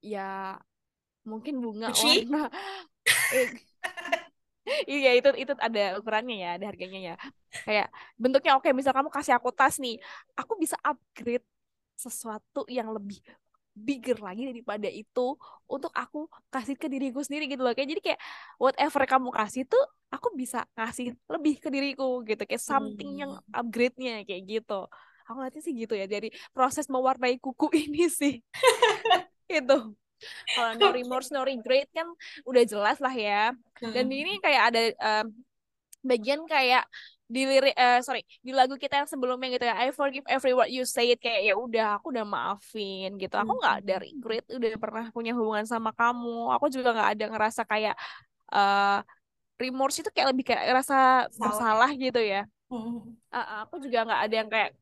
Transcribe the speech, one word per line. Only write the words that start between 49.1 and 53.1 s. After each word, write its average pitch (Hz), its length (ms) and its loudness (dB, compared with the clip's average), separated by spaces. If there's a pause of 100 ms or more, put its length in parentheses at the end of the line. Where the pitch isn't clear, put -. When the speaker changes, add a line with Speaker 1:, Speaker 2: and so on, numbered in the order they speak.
Speaker 1:
remorse 262 420 -2
itu 440 120 -4
kayak 262 200 2
lebih 254 140 -2
kayak 233 200 2
ngerasa 262 260 2 (340)
Speaker 2:
Salah. 214 440 -2
Speaker 1:
bersalah 233 240 6
gitu 254 240 0
ya." 202 240 0 (240)
Speaker 2:
Hmm. 233 460 -10 (180)